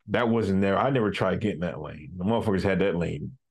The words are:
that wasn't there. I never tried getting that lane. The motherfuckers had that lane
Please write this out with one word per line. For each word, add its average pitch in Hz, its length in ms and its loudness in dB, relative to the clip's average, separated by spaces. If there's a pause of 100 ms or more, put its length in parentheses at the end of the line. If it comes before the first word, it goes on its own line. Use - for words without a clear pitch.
that 113 220 0
wasn't 98 320 2
there. 98 180 2
I 120 120 2
never 110 200 2
tried 92 300 0
getting 95 200 -2
that 78 200 -6
lane. 73 360 -14
The 90 60 -6
motherfuckers 98 400 0
had 95 160 2
that 92 160 2
lane 82 380 -4 (180)